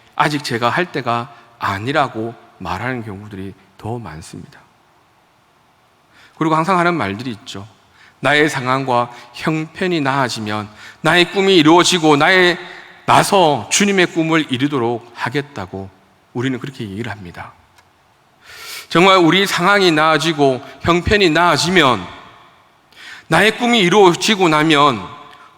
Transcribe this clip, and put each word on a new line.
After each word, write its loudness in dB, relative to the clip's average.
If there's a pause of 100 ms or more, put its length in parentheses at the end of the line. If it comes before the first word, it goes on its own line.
(160)
아직 -2
제가 -2
할 -4
때가 -6 (240)
아니라고 -4 (240)
말하는 -8
경우들이 -14 (240)
더 -10
많습니다. -18 (1800)
그리고 0
항상 0
하는 0
말들이 -6
있죠. -14 (540)
"나의 2
상황과 -2 (240)
형편이 -4
나아지면, -4 (320)
나의 2
꿈이 2
이루어지고 4
나의, 2 (480)
나서 2
주님의 2
꿈을 -2
이루도록 -2
하겠다"고 -8 (420)
우리는 -4
그렇게 -12
얘기를 -10
합니다. -16 (1400)
정말 6
우리 4
상황이 2
나아지고 0 (200)
형편이 2
나아지면, 2 (1200)
나의 2
꿈이 2
이루어지고 4
나면 2 (540)